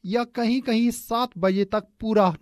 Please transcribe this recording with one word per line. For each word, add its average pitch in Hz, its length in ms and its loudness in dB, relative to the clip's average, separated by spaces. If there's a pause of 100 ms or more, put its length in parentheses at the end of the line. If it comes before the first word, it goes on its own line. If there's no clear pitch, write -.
या 226 180 -2
कहीं-कहीं 240 680 0
सात 233 460 -4
बजे 190 280 0
तक 208 180 -4 (160)
पूरा 208 420 2